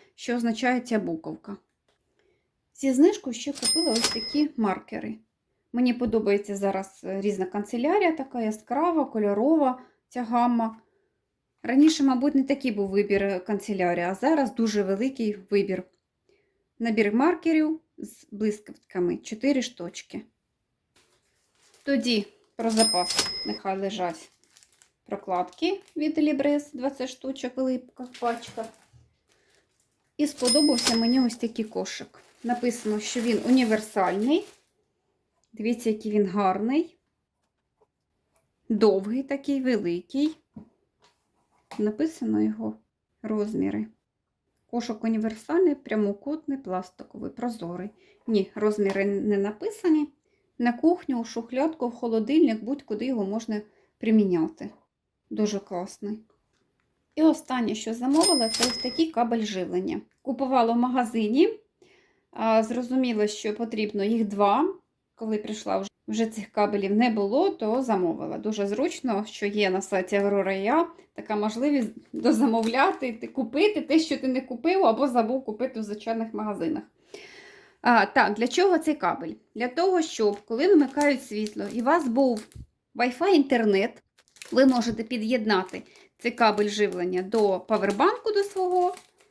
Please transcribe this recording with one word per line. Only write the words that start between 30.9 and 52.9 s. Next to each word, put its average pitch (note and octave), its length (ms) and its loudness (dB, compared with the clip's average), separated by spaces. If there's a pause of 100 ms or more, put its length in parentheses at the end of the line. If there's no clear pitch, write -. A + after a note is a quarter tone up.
мені A#3 240 2
ось A#3+ 160 0
такий A3+ 280 -4
кошик. - 580 -10 (220)
Написано, A#3 560 -2
що A#3+ 200 -6
він A3 260 2
універсальний. A3 1000 2 (1080)
Дивіться, A3+ 380 -2
який G#3+ 220 -4
він G#3 140 4
гарний. G3+ 720 0 (1700)
Довгий G#3 540 2
такий, C#4 380 -4
великий. B3+ 760 -2 (1400)
Написано G#3+ 640 0
його A3 340 -4 (460)
розміри. G#3+ 640 -2 (840)
Кошик A#3+ 340 -6
універсальний, A3+ 680 0
прямокутний, A3 840 -4
пластиковий, - 720 -10
прозорий. G3 600 -8 (360)
Ні, G3+ 280 2
розміри G#3 500 0
не G3+ 340 0
написані. D4+ 720 0 (500)
На A#3+ 140 0
кухню, C#4+ 480 0
у A3+ 40 -4
шухлядку, B3+ 640 -4
в A#3 40 -10
холодильник, A3+ 720 2
будь-куди A#3 420 -6